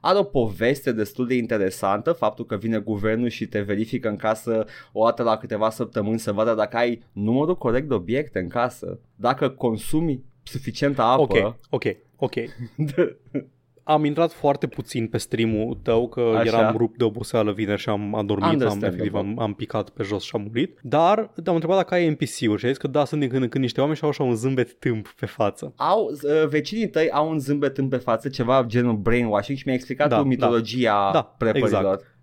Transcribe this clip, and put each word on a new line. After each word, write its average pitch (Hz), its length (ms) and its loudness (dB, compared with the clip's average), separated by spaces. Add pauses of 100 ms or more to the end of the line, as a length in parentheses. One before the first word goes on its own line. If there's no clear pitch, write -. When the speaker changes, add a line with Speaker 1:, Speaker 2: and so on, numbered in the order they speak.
Speaker 1:
Are 196 100 6
o 196 40 4
poveste 117 680 0
destul 110 340 -2
de 123 80 0
interesantă, 107 800 0
faptul 113 340 -2
că 110 100 -6
vine 110 220 -2
guvernul 110 500 0
și 110 180 -6
te 104 140 -4
verifică 107 480 -2
în 104 80 -2
casă 110 500 -2 (260)
o 107 120 2
dată 120 180 2
la 113 140 2
câteva 110 340 -2
săptămâni 110 480 -2
să 110 140 -4
vadă 110 220 2
dacă 107 220 0
ai 120 260 0 (100)
numărul 131 440 0
corect 131 320 -2
de 131 60 0
obiecte 107 440 -2
în 90 100 -4
casă, 117 500 -4 (160)
dacă 127 340 0
consumi 131 760 -2 (200)
suficientă 131 600 -2
apă. 123 200 4
Speaker 2:
Ok, 104 340 2 (140)
ok, 135 140 -4 (320)
ok. - 240 -4
Speaker 1:
<laughs> 117 40 -6 (1400)
Speaker 2:
Am 151 160 4
intrat 156 280 2
foarte 143 340 0
puțin 120 400 -4
pe 113 120 -4
stream-ul 113 640 0
tău, 117 260 2
că 127 120 -6 (160)
Speaker 1:
Așa. 113 80 4
Speaker 2:
eram 113 320 4
rupt 113 220 0
de 117 60 4
oboseală 110 480 0
vineri 101 280 -2
și - 80 -6
am 104 260 -2
adormit, 101 320 0
am, 165 60 4
Speaker 1:
Understandable. 104 440 0
Speaker 2:
efectiv, 95 180 -4
am, 104 240 -4
am 107 160 -2
picat 107 360 -6
pe - 120 -8
jos 98 200 -4
și - 120 -12
am 107 80 -2
murit. 117 400 -4
Dar 170 480 2 (120)
te-am 175 120 0
întrebat 165 220 2
dacă 185 180 0
ai 175 140 2
N 151 60 2
P - 40 -8
C-uri 110 400 0
și - 60 -6
ai 123 60 2
zis 139 100 -4
că - 60 -8
da, 139 180 2
sunt 151 160 -4
din 135 100 0
când 131 120 0
în 123 60 -2
când 131 160 -2
niște 127 160 -2
oameni 147 180 0
și - 60 -6
au 151 60 2
așa 143 120 -4
un 123 120 2
zâmbet 123 440 0
tâmp 113 300 -4
pe - 180 -10
față. - 500 -4
Speaker 1:
Au, 185 280 2 (180)
uh, 151 260 2
vecinii 156 400 -2
tăi 160 220 2
au 156 200 0
un 160 80 0
zâmbet 139 360 0
tâmp 135 160 -2
pe 127 60 0
față, 123 320 -2
ceva 127 380 2
genul 120 300 2
brainwashing, 113 600 0
și - 80 -14
mi-ai 131 100 0
explicat 135 320 0
Speaker 2:
Da, 120 80 4
Speaker 1:
tu 151 60 4
Speaker 2:
da. 135 60 2
Speaker 1:
mitologia 113 840 2
Speaker 2:
Da, 151 100 2 (160)
Speaker 1:
prepperilor. 113 300 2 (120)
Speaker 2:
exact. 95 300 0 (120)